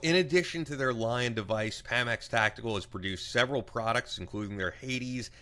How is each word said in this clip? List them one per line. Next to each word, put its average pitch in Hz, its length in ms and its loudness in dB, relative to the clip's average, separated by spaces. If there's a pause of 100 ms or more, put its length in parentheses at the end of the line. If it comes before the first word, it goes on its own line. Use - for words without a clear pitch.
in 160 140 6
addition 170 480 2
to 147 100 -6
their 131 180 2
Lion 120 400 0
device, 110 480 -2
Pamax 120 460 0
Tactical 110 480 2
has 95 100 -2
produced 95 460 -6
several 127 320 4
products, 113 560 -2
including 101 380 -6
their 92 140 0
Hades 127 600 -6 (100)